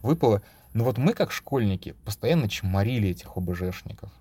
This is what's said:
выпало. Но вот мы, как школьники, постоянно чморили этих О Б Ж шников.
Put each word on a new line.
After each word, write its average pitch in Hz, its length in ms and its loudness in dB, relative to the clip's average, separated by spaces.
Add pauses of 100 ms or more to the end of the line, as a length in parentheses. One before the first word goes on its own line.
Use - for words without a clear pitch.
выпало. 127 400 4 (320)
Но 113 100 2
вот 120 140 2
мы, 147 160 4
как - 180 -2
школьники, 98 640 -2 (100)
постоянно 123 420 0
чморили 98 600 0
этих - 280 -8
О 92 40 -4
Б 90 140 -2
Ж 90 160 -4
шников. - 380 -14 (120)